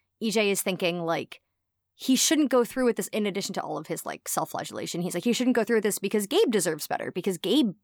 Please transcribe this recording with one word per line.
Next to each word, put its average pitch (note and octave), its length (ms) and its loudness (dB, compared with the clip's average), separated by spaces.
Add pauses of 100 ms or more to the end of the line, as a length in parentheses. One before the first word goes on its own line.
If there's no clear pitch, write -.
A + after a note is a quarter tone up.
(200)
E A3 120 -2
J G#3 180 4
is G3 120 0
thinking, F3 420 0
like, - 360 -4 (540)
he - 220 2
shouldn't D4 340 2
go B3 140 6
through B3+ 220 0
with A3+ 100 2
this G3+ 120 -4
in G#3+ 160 -2
addition G3 300 -4
to - 80 -4
all D3+ 160 -6
of D3+ 80 -12
his, - 180 -6
like, - 240 -10
self-flagellation. - 720 -6
He's F3 140 -4
like, F3 100 -4
"He A#3+ 80 4
shouldn't B3 240 2
go A#3 60 2
through A#3 140 2
with G#3 80 2
this G#3 160 0
because G3+ 260 0
Gabe F4+ 240 2
deserves E3+ 380 0
better, - 240 -4
because F3+ 260 -2
Gabe A3 460 2